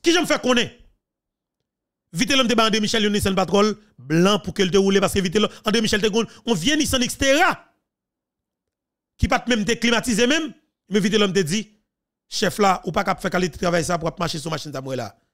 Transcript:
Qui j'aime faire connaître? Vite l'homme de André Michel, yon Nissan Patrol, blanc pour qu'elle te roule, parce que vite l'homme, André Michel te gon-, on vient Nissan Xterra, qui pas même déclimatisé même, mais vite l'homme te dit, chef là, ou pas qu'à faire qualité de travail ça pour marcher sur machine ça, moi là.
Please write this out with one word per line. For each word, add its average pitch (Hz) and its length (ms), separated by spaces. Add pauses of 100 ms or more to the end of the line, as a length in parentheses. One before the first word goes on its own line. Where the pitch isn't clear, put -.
Qui 339 100
j'aime 339 160
faire 294 140
connaître? 240 320 (1400)
Vite 254 200
l'homme 262 120
de 220 120
André 220 220
Michel, 214 220
yon 208 80
Nissan 202 240
Patrol, 196 420 (220)
blanc 165 400
pour - 160
qu'elle 185 160
te 196 80
roule, 196 220
parce 185 120
que 202 60
vite 185 160
l'homme, 208 160 (160)
André 226 160
Michel 208 180
te 220 60
gon-, 214 180 (220)
on 233 80
vient 208 220
Nissan 262 280
Xterra, 277 580 (1600)
qui - 100
pas 247 200
même 233 160
déclimatisé 233 600
même, 302 280 (340)
mais 202 120
vite 190 140
l'homme 208 200
te 196 60
dit, 185 320 (580)
chef - 280
là, 190 280
ou 180 60
pas 202 120
qu'à 185 120
faire 196 140
qualité 180 260
de - 40
travail 170 240
ça 175 140
pour 165 200
marcher 170 200
sur 160 120
machine 151 220
ça, 135 80
moi 131 160
là. 113 220 (160)